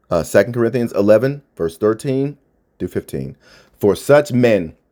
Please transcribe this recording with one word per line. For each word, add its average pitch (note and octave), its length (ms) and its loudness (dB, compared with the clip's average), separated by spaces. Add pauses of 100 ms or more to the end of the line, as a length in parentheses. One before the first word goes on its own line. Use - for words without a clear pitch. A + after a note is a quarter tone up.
uh, E2 140 0
Second G#2 300 0
Corinthians A#2+ 400 -2
eleven, A2 480 2 (160)
verse E2 200 -6
thirteen C3+ 600 -2 (420)
through - 80 -6
fifteen. C#2 480 -10 (420)
For G2+ 180 2
such C#3+ 380 2
men A2 420 2 (160)